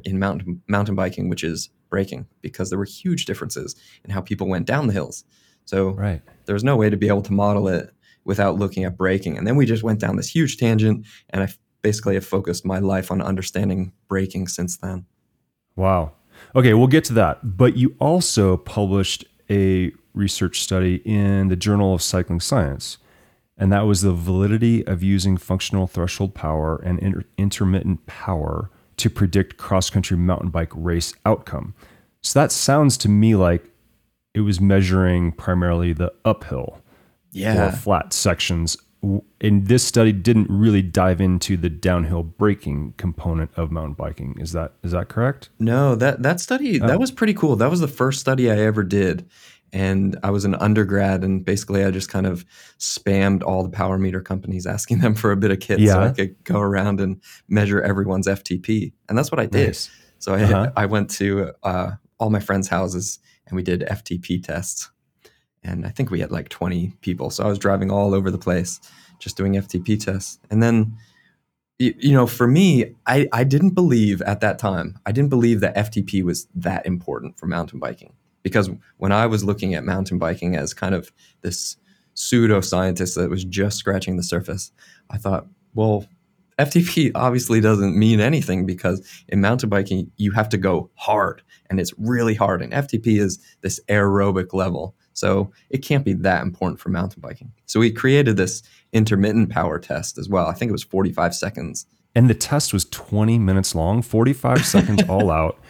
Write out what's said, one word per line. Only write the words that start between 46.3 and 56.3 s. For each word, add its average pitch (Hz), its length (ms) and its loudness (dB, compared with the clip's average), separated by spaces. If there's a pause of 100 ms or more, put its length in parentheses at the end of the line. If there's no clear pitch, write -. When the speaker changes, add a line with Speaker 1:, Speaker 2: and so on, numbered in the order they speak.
Speaker 1:
study, 254 380 -2
that 113 180 2
Speaker 2:
Oh. - 20 2
Speaker 1:
was 254 120 0
pretty 214 240 0
cool. 151 220 2
That 120 140 2
was 175 100 0
the 151 80 0
first 135 320 -2
study 131 300 2
I 107 80 2
ever 107 240 2
did. 92 440 0 (480)
And 95 480 0
I 95 80 0
was 101 140 0
an 101 120 0
undergrad, 98 680 2
and 95 180 0
basically 98 400 0
I 98 80 2
just 95 200 -6
kind 95 160 -2
of 90 180 -4 (340)
spammed 98 640 0
all 92 200 -2
the 92 80 -6
power 95 260 -2
meter 92 240 -2
companies 92 460 -6
asking 107 320 -2
them 110 160 2
for 110 180 0
a 98 40 0
bit 98 140 2
of 95 100 0
kit 101 280 0
so 95 100 6
I 98 100 4
Speaker 2:
Yeah. 131 40 0
Speaker 1:
could 98 320 -6